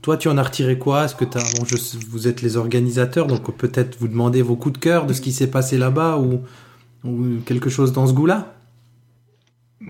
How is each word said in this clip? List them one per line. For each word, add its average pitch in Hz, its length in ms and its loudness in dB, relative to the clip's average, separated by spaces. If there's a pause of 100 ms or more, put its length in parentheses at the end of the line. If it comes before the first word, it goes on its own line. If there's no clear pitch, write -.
Toi, 156 140 2
tu 151 120 0
en 143 100 4
as 135 40 4
retiré 131 360 0
quoi ? 139 260 2
Est-ce 131 100 -4
que 127 100 -2
t'as, 123 180 -2 (140)
bon, 120 80 -2
je 123 120 0
sais... 117 220 -8 (100)
vous 113 200 -2
êtes 120 140 -2
les 117 140 0
organisateurs, 123 680 0
donc - 300 -2
peut-être 123 420 -2
vous 117 100 -2
demandez 120 340 2
vos 120 140 0
coups 135 180 -2
de - 40 -12
cœur 165 280 2
de 131 60 0
ce 131 80 -4
qui 131 120 -4
s'est 131 180 0
passé 131 280 0
là-bas 151 400 2
ou... 127 240 0 (640)
ou 120 420 -2
quelque 131 240 -2
chose 131 220 2
dans 131 140 2
ce 131 60 4
goût-là ? 170 420 2 (1400)